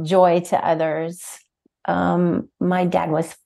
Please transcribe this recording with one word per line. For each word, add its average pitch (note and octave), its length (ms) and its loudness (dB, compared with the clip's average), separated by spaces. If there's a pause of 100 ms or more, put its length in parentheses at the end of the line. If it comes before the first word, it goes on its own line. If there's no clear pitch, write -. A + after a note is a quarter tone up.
joy F3+ 380 4
to - 260 -2
others. D#3+ 720 -4 (460)
Um, F3 640 0 (100)
my F3+ 260 0
dad F3 260 -2
was D#3+ 340 -4